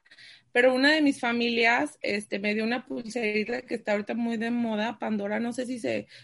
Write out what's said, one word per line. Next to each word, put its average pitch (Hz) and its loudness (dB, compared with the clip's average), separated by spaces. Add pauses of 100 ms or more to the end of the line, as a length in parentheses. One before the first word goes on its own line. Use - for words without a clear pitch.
(500)
pero 254 6
una 269 4
de 311 4
mis 277 2
familias, 233 0
este, 202 -4
me 208 0
dio 220 0
una 240 -2
pulserita 233 -4
que 247 -6
está 220 -4
ahorita 208 -2
muy 233 -2
de 233 -2
moda, 226 -2
Pandora, 214 -2
no 240 -4
sé 247 -6
si 254 -6
se 220 -2 (180)